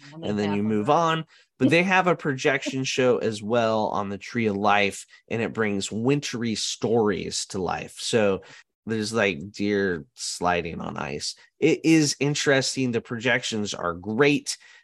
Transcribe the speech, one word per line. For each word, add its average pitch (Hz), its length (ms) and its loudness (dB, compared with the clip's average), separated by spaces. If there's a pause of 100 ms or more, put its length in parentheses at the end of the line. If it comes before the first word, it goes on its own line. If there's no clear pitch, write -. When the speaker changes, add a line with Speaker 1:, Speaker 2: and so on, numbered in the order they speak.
Speaker 1:
I'm 143 60 -20
gonna 160 180 -10
Speaker 2:
and 104 100 0
then 101 140 0
you 101 100 0
Speaker 1:
pass 107 80 0
on 107 60 0
Speaker 2:
move 104 100 0
Speaker 1:
that. 147 60 6
Speaker 2:
on. 160 320 2 (340)
But 131 100 4
they 170 140 6
have 196 240 4
a 170 80 4
Speaker 1:
<laughs> - 0 -
Speaker 2:
projection 139 680 -2
show 127 360 2
as 104 240 -4
well 110 440 2
on 98 220 -4
the 98 80 -8
Tree 113 300 -2
of 101 100 0
Life, 101 480 2 (240)
and 117 120 -4
it 87 120 -4
brings 101 380 -2
wintry 117 640 -2
stories 104 920 -2
to 98 140 -6
life. 85 380 -6
So 101 420 2 (440)
there's, 107 280 -4
like, 101 380 0
deer 98 520 -2 (120)
sliding 87 680 -2
on 82 160 -8
ice. - 380 -8 (240)
It - 260 2
is 156 340 6
interesting. 135 720 0
The 117 100 -2
projections 117 720 -2
are 87 180 -4
great. 110 640 0 (260)